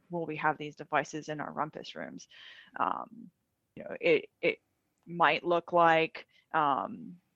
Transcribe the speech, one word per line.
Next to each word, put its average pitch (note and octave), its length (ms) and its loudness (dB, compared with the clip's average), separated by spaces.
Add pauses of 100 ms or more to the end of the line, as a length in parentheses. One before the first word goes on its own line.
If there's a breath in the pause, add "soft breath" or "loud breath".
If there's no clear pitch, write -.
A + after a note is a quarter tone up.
(120)
will E3+ 160 -4
we D#3 80 -6
have D3+ 240 0
these D3+ 160 -10
devices D3 520 -2
in D3+ 120 -6
our - 120 -8
rumpus - 440 -8
rooms? - 320 -12 (520 soft breath)
Um, - 300 -2 (640)
you - 80 -12
know, - 160 -10
it, D#3 300 4 (140)
it - 160 0 (480)
might E3 360 2
look E3+ 300 0
like, E3 540 4 (260)
um, D3 600 0 (200)